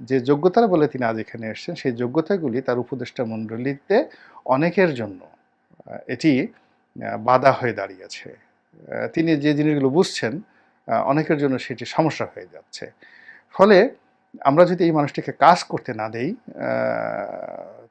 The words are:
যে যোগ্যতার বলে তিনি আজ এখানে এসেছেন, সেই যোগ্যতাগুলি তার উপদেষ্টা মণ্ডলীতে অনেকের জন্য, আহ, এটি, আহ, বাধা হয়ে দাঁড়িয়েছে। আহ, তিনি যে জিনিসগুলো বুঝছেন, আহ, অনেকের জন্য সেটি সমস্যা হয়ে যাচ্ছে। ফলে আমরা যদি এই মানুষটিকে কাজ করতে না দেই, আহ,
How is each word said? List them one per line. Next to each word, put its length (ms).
যে 200
যোগ্যতার 480
বলে 200
তিনি 160
আজ 140
এখানে 320
এসেছেন, 240
সেই 180
যোগ্যতাগুলি 680
তার 160
উপদেষ্টা 460
মণ্ডলীতে 800
অনেকের 500
জন্য, 300
আহ, 200
এটি, 400
আহ, 140
বাধা 360
হয়ে 200
দাঁড়িয়েছে। 580
আহ, 760
তিনি 280
যে 180
জিনিসগুলো 360
বুঝছেন, 500
আহ, 180
অনেকের 340
জন্য 200
সেটি 260
সমস্যা 500
হয়ে 180
যাচ্ছে। 380
ফলে 420
আমরা 240
যদি 200
এই 80
মানুষটিকে 400
কাজ 320
করতে 300
না 140
দেই, 220
আহ, 1600